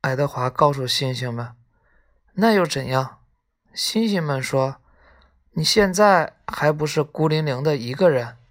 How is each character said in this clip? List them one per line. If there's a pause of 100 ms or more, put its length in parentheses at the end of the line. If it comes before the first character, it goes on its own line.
爱
德
华
告
诉
星
星
们。 (800)
“那
又
怎
样？” (560)
星
星
们
说。 (840)
“你
现
在 (100)
还
不
是
孤
零
零
的
一
个
人。” (120)